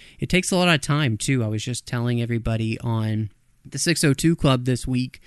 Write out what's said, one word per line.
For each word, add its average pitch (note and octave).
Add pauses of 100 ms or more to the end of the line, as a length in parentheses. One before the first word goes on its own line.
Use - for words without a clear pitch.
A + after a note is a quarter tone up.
(200)
It C3+
takes F3+
a F#3+
lot F3+
of E3
time, C#3+
too. C3
I G#2+
was G#2+
just B2
telling A#2+
everybody A2+
on A2 (340)
the -
six D#3+
oh C#3
two E3
Club C3
this B2+
week, B2+